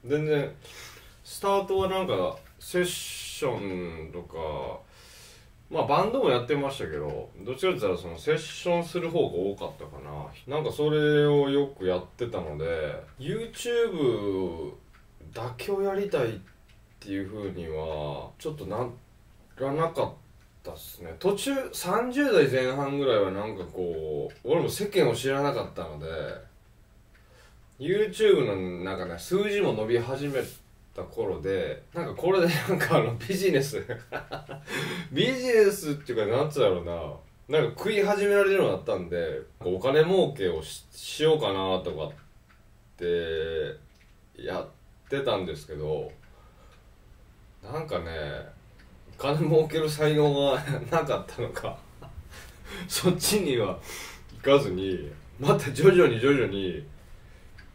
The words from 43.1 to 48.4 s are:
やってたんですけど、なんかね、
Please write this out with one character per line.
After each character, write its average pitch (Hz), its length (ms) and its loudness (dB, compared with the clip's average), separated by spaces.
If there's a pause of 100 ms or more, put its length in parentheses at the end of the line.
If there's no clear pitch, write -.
や 87 220 -6
っ - 60 -12 (420)
て 139 120 -2
た 113 140 2
ん 95 80 -2
で 80 120 -6
す - 100 -16
け 78 80 -10
ど、 76 380 -4 (1500)
な 135 160 -8
ん 156 80 -8
か 90 100 -2
ね、 82 60 -4 (1160)